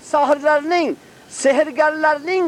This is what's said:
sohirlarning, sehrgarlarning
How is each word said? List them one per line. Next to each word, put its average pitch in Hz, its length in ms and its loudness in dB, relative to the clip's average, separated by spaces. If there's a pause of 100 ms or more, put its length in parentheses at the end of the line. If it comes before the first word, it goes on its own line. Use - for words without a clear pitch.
sohirlarning, 294 880 0 (420)
sehrgarlarning 302 1160 0